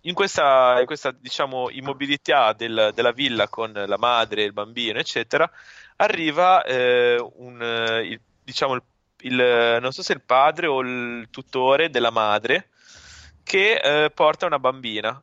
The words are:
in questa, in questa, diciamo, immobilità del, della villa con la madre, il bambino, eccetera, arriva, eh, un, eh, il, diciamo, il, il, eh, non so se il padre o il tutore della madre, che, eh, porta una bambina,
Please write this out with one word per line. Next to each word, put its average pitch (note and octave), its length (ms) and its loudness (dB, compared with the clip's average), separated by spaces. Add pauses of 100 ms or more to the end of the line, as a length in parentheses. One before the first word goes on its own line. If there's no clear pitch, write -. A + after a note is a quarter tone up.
in F3 120 -8
questa, C3+ 680 4
in B2+ 60 2
questa, C#3+ 260 -6
diciamo, B2+ 580 -6
immobilità C#3 840 0
del, A2 420 0
della A#2 180 2
villa A#2 360 -2
con A2 240 -8
la G2+ 260 -4
madre, A2 440 0
il G#2 100 -2
bambino, A2 460 -6
eccetera, C#3+ 500 -2 (480)
arriva, F3+ 680 2
eh, B2 520 2 (200)
un, B2 260 -18
eh, A#2 440 -2
il, A2 140 -10 (220)
diciamo, C3+ 320 -4
il, B2 80 -6 (380)
il, B2+ 200 -2
eh, A#2 400 4
non B2+ 120 -4
so F#3 100 -12
se G3 100 -2
il D3 100 -8
padre D3+ 440 2
o C3+ 140 0
il A#2+ 500 -8
tutore C3+ 600 0
della A#2+ 200 0
madre, A2+ 600 0 (720)
che, F#3+ 640 2
eh, D3+ 60 0
porta D#3 360 0
una D#3 120 0
bambina, B2+ 640 -4